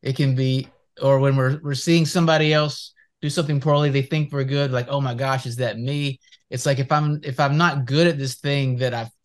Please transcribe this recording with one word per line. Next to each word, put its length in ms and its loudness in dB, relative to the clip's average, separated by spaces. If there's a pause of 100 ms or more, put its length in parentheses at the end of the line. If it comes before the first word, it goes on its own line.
it 140 -4
can 200 2
be, 320 0 (340)
or 180 4
when 160 4
we're, 260 0
we're 120 -6
seeing 320 2
somebody 480 2
else 400 -2 (280)
do 80 -4
something 300 -2
poorly, 300 2
they 120 2
think 300 -2
we're 120 -2
good, 280 -2
like, 180 -2
"Oh 100 -2
my 140 -2
gosh, 320 -2
is 120 -8
that 200 -2
me?" 420 -4 (300)
It's 160 -8
like, 140 2
if 120 -4
I'm, 320 2
if 160 -6
I'm 180 2
not 280 2
good 220 2
at 100 0
this 180 -6
thing 420 -2
that 160 -2
I 160 -6 (160)